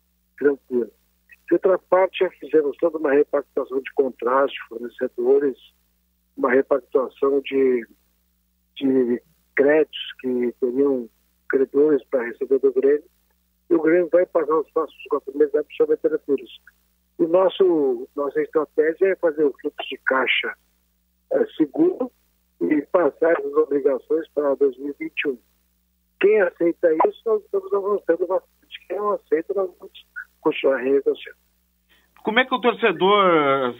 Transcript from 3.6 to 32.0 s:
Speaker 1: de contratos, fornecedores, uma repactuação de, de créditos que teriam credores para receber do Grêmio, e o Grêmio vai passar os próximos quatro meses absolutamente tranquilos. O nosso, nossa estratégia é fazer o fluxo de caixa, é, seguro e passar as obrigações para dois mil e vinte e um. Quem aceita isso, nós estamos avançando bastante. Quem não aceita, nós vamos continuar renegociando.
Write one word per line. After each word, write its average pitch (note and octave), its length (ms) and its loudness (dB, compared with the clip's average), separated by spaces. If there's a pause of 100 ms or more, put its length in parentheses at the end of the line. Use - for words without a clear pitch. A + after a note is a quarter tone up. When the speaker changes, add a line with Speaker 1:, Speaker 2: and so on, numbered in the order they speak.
Speaker 1:
de C3 120 -10
contratos, C3 600 0 (140)
fornecedores, B2 880 -2 (800)
uma C#3 140 -2
repactuação C#3 880 0
de, C3 440 0 (920)
de C3 440 0 (340)
créditos D3 640 0
que B2 400 -4
teriam C3 480 -2 (400)
credores C#3 560 2
para B2+ 180 -4
receber B2 360 -2
do C3+ 120 2
Grêmio, C#3 320 2 (640)
e E3+ 60 4
o E3 60 2
Grêmio D#3+ 300 2
vai F3+ 140 4
passar D#3 320 0
os - 140 -4
próximos - 380 -4
quatro C#3 280 -6
meses D3 160 2
absolutamente D3+ 480 -2
tranquilos. C#3+ 600 -4 (560)
O E3+ 100 0
nosso, E3 880 2
nossa C#3+ 260 -4
estratégia D#3 640 0
é F#3+ 100 0
fazer D#3 260 0
o C#3 160 2
fluxo - 300 -8
de C3 160 -10
caixa, B2 480 -2 (800)
é, - 120 2 (120)
seguro B3+ 540 0 (500)
e D3+ 220 0
passar E3 540 0
as C#3+ 160 -8
obrigações C#3+ 760 -2
para C#3+ 260 -2
dois C3 220 0
mil C#3+ 220 -10
e D#3 40 -12
vinte - 180 -10
e D3+ 80 -4
um. B2+ 80 -6 (840)
Quem G#3 220 4
aceita E3+ 520 0 (140)
isso, G#3 180 -10
nós G#3+ 180 -2
estamos F#3+ 280 -8
avançando F#3+ 560 -2
bastante. - 600 -8
Quem F3+ 100 -8
não G#3 140 -4
aceita, E3 420 -4
nós F#3 240 -4
vamos - 280 -20 (360)
continuar C#3+ 360 0
renegociando. C3+ 600 -2 (880)